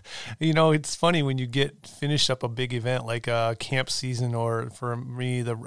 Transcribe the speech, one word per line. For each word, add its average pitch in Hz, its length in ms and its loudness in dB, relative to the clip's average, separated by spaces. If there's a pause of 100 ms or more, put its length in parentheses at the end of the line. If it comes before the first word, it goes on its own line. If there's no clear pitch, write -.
(120)
<laughs> - 280 -10
You 160 120 4
know, 160 200 6
it's 151 240 0
funny 170 260 4
when 135 160 0
you 127 80 -2
get 139 400 -2
finished 147 420 0
up 131 140 -2
a 120 60 0
big 123 260 -2
event 123 320 -2
like 113 220 -4
a 117 320 2
camp 131 280 0
season 123 460 -2
or, 117 360 0
for 120 260 -6
me, 127 460 -4
the, 117 140 -2 (100)